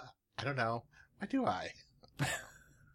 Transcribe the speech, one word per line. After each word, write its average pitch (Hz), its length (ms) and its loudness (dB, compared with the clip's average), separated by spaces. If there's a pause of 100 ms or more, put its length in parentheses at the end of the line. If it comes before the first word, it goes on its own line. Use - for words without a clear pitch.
(380)
I - 60 -4
don't 139 140 0
know. 117 280 2 (340)
Why 202 100 -6
do 269 160 4
I?" 85 240 2 (500)
<laughs> - 80 2 (680)